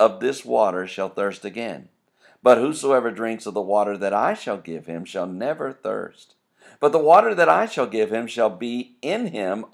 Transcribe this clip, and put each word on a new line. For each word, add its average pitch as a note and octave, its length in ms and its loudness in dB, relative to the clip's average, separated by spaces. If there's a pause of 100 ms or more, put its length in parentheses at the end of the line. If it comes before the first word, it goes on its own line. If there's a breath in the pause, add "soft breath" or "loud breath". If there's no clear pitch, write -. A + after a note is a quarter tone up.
of G2+ 200 2
this C3+ 220 -2
water G#2 440 0
shall F#2+ 240 -8
thirst G2+ 340 -6
again. G2+ 460 -10 (520 soft breath)
But B2 140 8
whosoever C3+ 540 0
drinks A2 340 -6
of G#2+ 80 -10
the G2+ 80 -2
water G2+ 380 0
that G2 160 -2
I B2 180 0
shall B2 240 -6
give E2 300 -12
him E2 180 -10
shall F2+ 220 -6
never C3 460 -8
thirst. - 640 -10 (440 soft breath)
But C#3+ 120 4
the E3 60 4
water F#3+ 360 6
that E3+ 160 4
I F3+ 160 4
shall C#3+ 200 -2
give G#2+ 240 -2
him A2+ 160 -4
shall A2+ 240 0
be A#2+ 520 -8
in G#3+ 240 -4
him G#2 480 -4